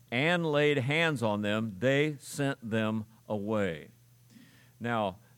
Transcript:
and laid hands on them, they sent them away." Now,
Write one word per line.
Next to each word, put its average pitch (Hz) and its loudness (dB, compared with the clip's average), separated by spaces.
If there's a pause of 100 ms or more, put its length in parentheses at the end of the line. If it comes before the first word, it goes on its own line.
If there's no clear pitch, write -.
(100)
and 165 2
laid 147 4
hands 147 2
on 104 2
them, 107 0
they 139 2
sent 139 -4 (100)
them 110 -2 (200)
away." 101 -2 (920)
Now, 110 -2 (180)